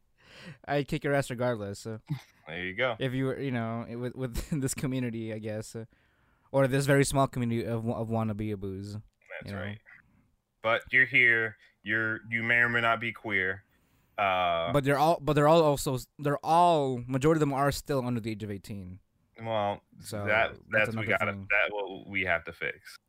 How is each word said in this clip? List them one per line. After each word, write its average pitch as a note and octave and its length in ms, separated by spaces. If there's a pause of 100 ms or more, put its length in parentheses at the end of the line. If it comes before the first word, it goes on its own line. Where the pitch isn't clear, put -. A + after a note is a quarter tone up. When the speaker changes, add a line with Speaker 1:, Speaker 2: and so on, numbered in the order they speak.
Speaker 1:
<laughs> - 640
Speaker 2:
I'd C#3+ 200
kick D#3 160
your C#3+ 100
ass C#3 160
regardless, A2+ 560
uh, A2 120 (500)
Speaker 1:
There E2+ 160
you F#2 120
go. A#2+ 240
Speaker 2:
if B2+ 140
you C3 120
were, C3 140
you C3+ 120
know, A#2 380
i-, A#2 60
with, B2 200
with B2 340
<laughs> - 20 (100)
this C3 120
community, A#2+ 600
I A2 60
guess, G#2+ 360
uh, A2+ 100 (640)
or C3+ 160
this C#3 180
very C#3 200
small C3+ 220
community A#2 380
of, A2+ 240
of A2 200
wannabe-aboos, G#2 840
Speaker 1:
That's G#2 100 (420)
Speaker 2:
you G2+ 80
know? G2 80
Speaker 1:
right. G#2 160 (840)
But A2+ 200 (100)
you're C3 140
here. A#2 520 (260)
You're, A2 360 (100)
you A2+ 140
may A#2 120
or A#2+ 140
may A#2 120
not A2+ 200
be A#2 100
queer. G2 520 (540)
Uh, F2+ 540
Speaker 2:
But C#3+ 120
they're C#3 140
all, D#3+ 240
but C#3+ 120
they're D3 140
all E3 160
also C#3+ 320
s-, B2 120 (120)
they're C#3+ 240
all, D3+ 640
majority C3+ 300
of - 40
them C#3+ 120
are C#3 180
still C3 340
under B2 160
the A2+ 100
age G#2 120
of G#2 80
eighteen. G2 480 (440)
Speaker 1:
Well, G#2 380 (180)
Speaker 2:
So, G#2 260
Speaker 1:
that, G#2+ 260 (200)
Speaker 2:
that's G#2+ 140
Speaker 1:
that's, A2 100
we A2 100
Speaker 2:
another G2+ 140
Speaker 1:
gotta, F2+ 140
Speaker 2:
thing. G2 160
Speaker 1:
that G2+ 240
what G2 340
we F#2+ 140
have F2 240
to E2+ 80
fix. - 420 (140)